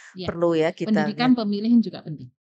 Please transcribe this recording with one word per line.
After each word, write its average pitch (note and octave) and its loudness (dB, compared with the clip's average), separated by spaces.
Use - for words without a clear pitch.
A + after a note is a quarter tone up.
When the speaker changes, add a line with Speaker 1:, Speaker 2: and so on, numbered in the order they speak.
Speaker 1:
Iya. F#3 -8
Speaker 2:
perlu E3+ 0
ya D#3+ 2
kita F#3 -6
Speaker 1:
Pendidikan G#3+ 2
Speaker 2:
lihat. A#3+ 2
Speaker 1:
pemilih G#3 -2
juga F#3 -6
penting. C#3+ -14